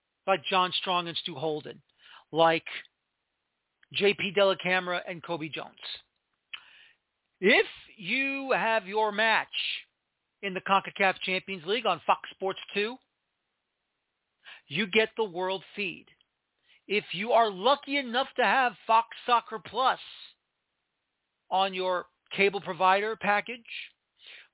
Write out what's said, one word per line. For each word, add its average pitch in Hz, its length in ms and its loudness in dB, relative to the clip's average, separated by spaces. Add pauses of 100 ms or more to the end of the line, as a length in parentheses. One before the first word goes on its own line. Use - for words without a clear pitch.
(260)
like 185 220 2
John 180 300 4
Strong 175 280 -2
and 165 100 -8
Stu 170 180 -8
Holden, 151 460 -6 (500)
like 165 340 4 (1300)
J 202 200 4
P 185 220 -4
Dellacamera 180 720 2
and 175 160 -12
Kobe 160 260 -6
Jones. - 220 -10 (1700)
If 254 260 6 (320)
you 269 560 -4
have 208 340 0
your 214 240 0
match 208 360 2 (960)
in 196 120 -6
the 185 80 -6
concacaf 190 540 0 (100)
Champions 185 400 -6
League 220 200 -2
on 175 200 -2
Fox - 260 2
Sports 190 280 -6 (140)
two, 220 240 -4 (1700)
you 180 200 -2
get 220 300 2
the 220 80 0
world 185 360 -4 (140)
feed. 185 300 -8 (800)
If 202 240 0
you 208 220 -4
are 226 160 6
lucky 277 480 0
enough 254 300 -2 (100)
to 247 60 2
have 233 300 4 (140)
Fox 226 220 4 (160)
Soccer - 400 0
Plus 247 340 0 (1500)
on 190 220 2
your 185 320 -2 (300)
cable 196 260 2
provider 190 560 2
package 208 420 -2 (920)